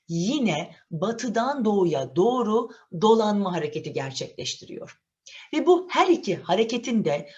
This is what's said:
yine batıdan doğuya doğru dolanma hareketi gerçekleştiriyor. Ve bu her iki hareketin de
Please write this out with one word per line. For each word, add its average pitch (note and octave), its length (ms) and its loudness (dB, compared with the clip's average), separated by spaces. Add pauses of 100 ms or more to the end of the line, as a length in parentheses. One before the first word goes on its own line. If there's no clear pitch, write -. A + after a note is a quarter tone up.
yine F3+ 680 -2 (140)
batıdan A3+ 760 -2
doğuya D#3+ 520 0
doğru A3+ 540 2 (300)
dolanma G#3 520 4
hareketi D3+ 400 -6
gerçekleştiriyor. - 1080 -10 (540)
Ve D4 120 0
bu F4 240 4
her F4 180 2
iki G#3+ 280 0
hareketin A3+ 680 0
de D3 340 -2